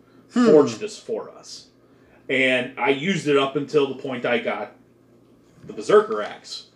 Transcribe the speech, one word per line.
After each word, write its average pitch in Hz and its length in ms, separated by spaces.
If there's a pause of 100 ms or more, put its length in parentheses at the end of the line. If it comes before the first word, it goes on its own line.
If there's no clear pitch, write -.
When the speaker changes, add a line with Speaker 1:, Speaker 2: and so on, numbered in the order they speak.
(340)
Speaker 1:
Hmm. 240 120
Speaker 2:
forged 139 340
this 107 180
for - 320
us. - 380 (600)
And 131 520
I 131 80
used 143 400
it 143 80
up - 180
until 143 320
the 127 160
point 127 240
I 120 120
got 107 360 (880)
the - 80
Berserker 196 480
Axe, - 560